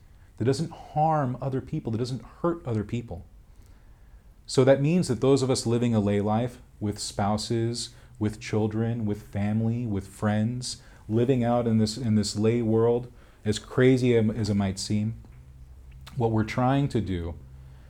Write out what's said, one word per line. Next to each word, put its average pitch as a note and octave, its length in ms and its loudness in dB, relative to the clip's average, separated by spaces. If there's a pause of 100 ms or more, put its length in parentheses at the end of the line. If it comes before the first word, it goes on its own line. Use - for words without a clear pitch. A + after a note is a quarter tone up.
(380)
that A2+ 80 -2
doesn't C#3+ 260 0
harm D3+ 720 -2
other C3 200 -4
people, D3 300 -6
that A2 80 -2
doesn't B2+ 240 -6 (180)
hurt E3+ 240 -2
other A2 180 -2
people. G#2 400 -8 (1200)
So - 180 2
that C3+ 180 6
means E3 260 2
that A#2 140 -2
those C3+ 200 4
of B2+ 80 -2
us B2+ 160 0
living A#2 300 2
a G#2+ 40 4
lay G2+ 200 2
life A2 380 -2 (220)
with G#2 200 -4
spouses, A2+ 920 -2 (280)
with G#2+ 220 -4
children, A2 640 -2
with G#2 160 -4
family, A2+ 640 -2
with G2 220 -4
friends, A2+ 680 -2 (300)
living A#2+ 360 2
out A#2+ 240 2
in A2 100 4
this, G#2+ 200 2
in A2+ 180 0
this G#2 200 0
lay A2+ 280 2
world, A#2 460 2 (360)
as G#2+ 140 0
crazy B2+ 580 4
am-, A2 140 4
as A2 180 -2
it G#2 60 2
might G2 240 0
seem, G#2+ 340 -2 (1040)
what A#2 140 2
we're A2 120 2
trying C3 460 0
to A#2 100 0
do E2+ 360 -4 (540)